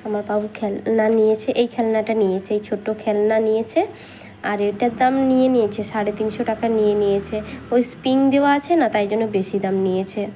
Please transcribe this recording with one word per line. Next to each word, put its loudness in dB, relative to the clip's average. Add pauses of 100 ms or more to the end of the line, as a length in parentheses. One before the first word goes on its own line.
আমার -4
বাবু -2
খেলনা -2
নিয়েছে, 2
এই 2
খেলনাটা -2
নিয়েছে, 0
এই 0
ছোট্ট -6 (100)
খেলনা 2
নিয়েছে। 0 (560)
আর -2
এটার -2
দাম 4
নিয়ে 4
নিয়েছে 2
সাড়ে -4
তিনশো -4
টাকা -2
নিয়ে 2
নিয়েছে, 0 (300)
ওই 4
স্প্রিং 0
দেওয়া 4
আছে 2
না, 4
তাই 0
জন্য 0
বেশি -2
দাম -2
নিয়েছে। -2